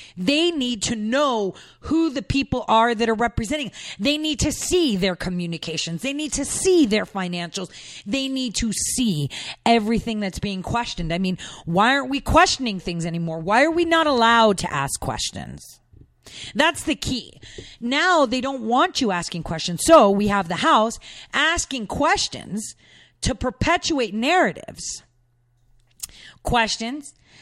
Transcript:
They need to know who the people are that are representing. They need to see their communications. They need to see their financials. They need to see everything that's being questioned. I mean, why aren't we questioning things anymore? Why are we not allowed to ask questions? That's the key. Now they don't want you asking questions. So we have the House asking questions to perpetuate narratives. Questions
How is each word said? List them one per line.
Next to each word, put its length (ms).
They 320
need 340
to 120
know 600
who 280
the 120
people 480
are 260
that 140
are 60
representing. 560
They 180
need 220
to 120
see 440
their 200
communications. 840
They 120
need 200
to 120
see 400
their 200
financials. 640
They 240
need 260
to 160
see 580
everything 560
that's 180
being 240
questioned. 500
I 40
mean, 200
why 300
aren't 140
we 120
questioning 580
things 260
anymore? 340
Why 240
are 80
we 120
not 240
allowed 520
to 140
ask 280
questions? 800
That's 280
the 120
key. 440
Now 440
they 160
don't 220
want 380
you 100
asking 320
questions. 400
So 260
we 180
have 200
the 100
House 400
asking 540
questions 880
to 140
perpetuate 800
narratives. 920
Questions 720